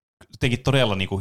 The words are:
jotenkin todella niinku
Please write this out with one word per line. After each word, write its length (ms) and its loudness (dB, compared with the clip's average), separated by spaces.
jotenkin 320 -2
todella 320 2
niinku 260 -2